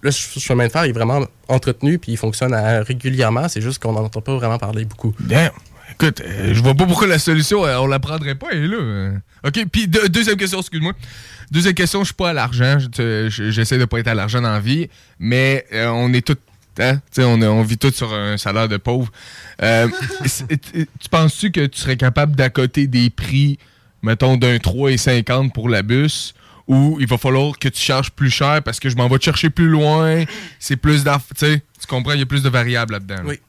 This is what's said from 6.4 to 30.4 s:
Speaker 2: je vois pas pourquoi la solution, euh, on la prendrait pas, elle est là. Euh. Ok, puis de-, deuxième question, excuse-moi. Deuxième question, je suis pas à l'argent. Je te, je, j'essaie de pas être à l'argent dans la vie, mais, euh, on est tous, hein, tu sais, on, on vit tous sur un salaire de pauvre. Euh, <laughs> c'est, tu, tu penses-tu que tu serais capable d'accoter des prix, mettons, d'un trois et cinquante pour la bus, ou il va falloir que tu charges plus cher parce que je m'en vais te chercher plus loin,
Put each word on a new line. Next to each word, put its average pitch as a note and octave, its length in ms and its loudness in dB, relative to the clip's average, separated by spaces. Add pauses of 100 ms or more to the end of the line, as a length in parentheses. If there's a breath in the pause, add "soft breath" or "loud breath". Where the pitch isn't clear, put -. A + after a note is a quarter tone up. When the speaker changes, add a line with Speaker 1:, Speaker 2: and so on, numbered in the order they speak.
Speaker 2:
je A2 80 4
vois C3 140 4
pas E3+ 100 4
pourquoi F3+ 220 2
la F3 100 2
solution, E3 480 2
euh, C3 140 0
on C3 80 2
la C3+ 120 0
prendrait C#3+ 360 -6
pas, A#3+ 160 -12
elle D#3 140 -2
est - 20 0
là. G#3 100 -4
Euh. G2+ 340 -4 (320 soft breath)
Ok, C#3+ 160 -2 (120)
puis G#3+ 160 0
de-, G3 200 2
deuxième G#3+ 300 2
question, F#3+ 220 -4
excuse-moi. F3 340 -4 (580 loud breath)
Deuxième F3 220 2
question, F3+ 280 0
je G3 40 0
suis - 80 -6
pas F3+ 160 -2
à E3 40 -2
l'argent. B2 440 2
Je C3+ 100 0
te, A2+ 420 -2
je, G#2 200 -4
j'essaie A2+ 300 0
de B2 60 4
pas A#2 140 -2
être A2+ 80 -4
à A#2 60 0
l'argent G#2+ 260 -2
dans A#2+ 120 -2
la G#2+ 80 0
vie, C3 280 -2 (300 soft breath)
mais, B2+ 560 0
euh, A2+ 140 -2
on A#2+ 260 0
est B2 120 0
tous, D3 120 0 (420)
hein, C3 180 2
tu C#3 40 -4 (100)
sais, C3 120 2
on, A#2 180 4
on A2 220 4
vit A2 160 0
tous C3+ 120 2
sur A2+ 220 -4
un G#2 240 -2
salaire G#2+ 320 -2
de G#2 80 -2
pauvre. A#2+ 340 -2 (520 loud breath)
Euh, A2+ 240 4 (200)
<laughs> - 180 -6
c'est, C#3 360 -4
tu, D#3+ 240 -6
tu - 240 -18
penses-tu E3 420 2
que D#3 140 0
tu - 140 -6
serais C3 180 -2
capable C#3+ 380 2
d'accoter C3 500 2
des B2 240 2
prix, C#3 480 0 (460 soft breath)
mettons, B2 340 2
d'un A#2+ 220 2
trois B2+ 320 0
et B2+ 60 2
cinquante B2+ 580 0
pour A#2 140 -2
la G#2+ 120 2
bus, B2+ 540 0 (320 soft breath)
ou C#3+ 340 4
il B2+ 60 0
va A#2+ 100 0
falloir C3+ 400 0
que - 100 -4
tu - 140 -4
charges C3+ 300 -2
plus C#3 180 0
cher D3 340 0
parce A2+ 160 -6
que C3+ 100 -2
je B2 60 -2
m'en B2 120 2
vais C3 100 4
te B2+ 60 0
chercher D#3+ 260 2
plus E3 200 2
loin, D#3+ 540 4 (360 loud breath)